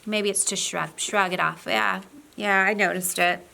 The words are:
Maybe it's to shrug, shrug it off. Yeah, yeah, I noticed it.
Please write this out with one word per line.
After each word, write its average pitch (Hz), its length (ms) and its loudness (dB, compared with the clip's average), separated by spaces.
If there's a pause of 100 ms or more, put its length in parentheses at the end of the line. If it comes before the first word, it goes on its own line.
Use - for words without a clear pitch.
Maybe 208 240 0
it's 196 160 0
to 196 100 -2
shrug, 170 400 -4
shrug 196 360 0
it 180 80 -2
off. 165 260 0
Yeah, 202 360 0 (340)
yeah, 202 320 2
I 208 60 2
noticed 185 440 0
it. 175 360 2